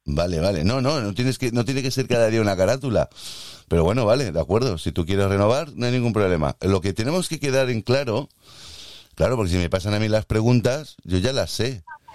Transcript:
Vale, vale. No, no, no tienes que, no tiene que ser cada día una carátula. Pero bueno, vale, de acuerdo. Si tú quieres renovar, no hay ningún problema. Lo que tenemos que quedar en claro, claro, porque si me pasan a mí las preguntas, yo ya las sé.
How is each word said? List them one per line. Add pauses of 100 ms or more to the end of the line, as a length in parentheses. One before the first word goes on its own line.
Vale,
vale.
No,
no,
no
tienes
que,
no
tiene
que
ser
cada
día
una
carátula. (580)
Pero
bueno,
vale,
de
acuerdo.
Si
tú
quieres
renovar,
no
hay
ningún
problema.
Lo
que
tenemos
que
quedar
en
claro, (840)
claro,
porque
si
me
pasan
a
mí
las
preguntas,
yo
ya
las
sé. (300)